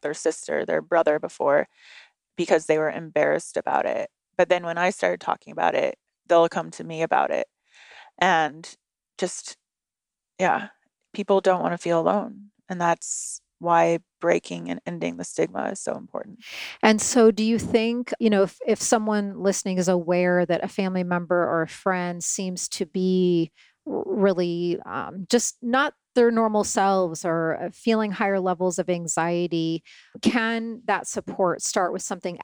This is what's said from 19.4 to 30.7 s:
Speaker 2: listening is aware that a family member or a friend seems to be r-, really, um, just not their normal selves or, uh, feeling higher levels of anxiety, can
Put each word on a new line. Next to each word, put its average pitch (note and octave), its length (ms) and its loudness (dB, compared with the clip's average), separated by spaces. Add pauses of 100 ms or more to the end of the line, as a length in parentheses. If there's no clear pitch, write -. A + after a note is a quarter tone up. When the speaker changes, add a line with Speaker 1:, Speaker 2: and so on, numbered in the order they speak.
Speaker 2:
listening F#3+ 380 0
is F3+ 100 2
aware F3+ 560 2
that E3+ 200 0
a F#3+ 40 -6
family F#3 360 -2
member F3 380 0
or E3 200 0
a E3 60 -2
friend F3+ 540 -4
seems F#3 480 -6
to - 140 -6
be F3+ 680 2 (340)
r-, - 200 -4
really, F3 800 0
um, C3+ 420 -10
just - 340 0
not B3+ 320 -2 (200)
their A#3 160 6
normal A3 320 2
selves F#3+ 600 0
or, E3 360 0
uh, F3 120 -6
feeling A3 400 0
higher G3 260 0
levels F3+ 400 0
of F3 100 -2
anxiety, E3+ 920 -2 (400)
can A3+ 640 -2